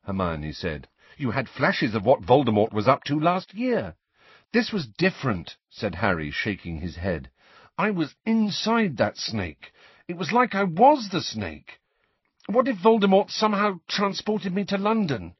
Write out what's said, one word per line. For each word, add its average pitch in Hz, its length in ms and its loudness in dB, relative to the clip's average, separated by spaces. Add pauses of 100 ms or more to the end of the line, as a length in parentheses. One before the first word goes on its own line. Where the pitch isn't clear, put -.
Hermione 85 500 -2
said. 76 340 -6 (300)
"You 131 140 -4
had 123 180 -4
flashes 139 460 0
of 101 100 -2
what 127 160 4
Voldemort 117 500 4
was 104 160 -2
up 135 180 4
to 151 140 -2
last 180 360 -2
year." 220 400 -4 (560)
"This 226 200 0
was 175 160 -4
different," 117 680 -2 (120)
said 95 260 -6
Harry, 85 340 0
shaking 82 500 -6
his 80 180 -8
head. 85 340 -4 (460)
"I 202 140 0
was 165 240 -4 (100)
inside 214 720 0
that 104 200 0
snake. - 540 -6 (360)
It 175 100 -8
was 165 140 -4
like 240 240 2
I 196 80 2
was 214 460 4
the 175 120 -2
snake. 85 580 -10 (680)
What 233 200 2
if 247 100 -2
Voldemort 202 540 4
somehow 202 560 0
transported 196 680 -2
me 202 120 0
to 196 120 -2
London?" 190 640 -2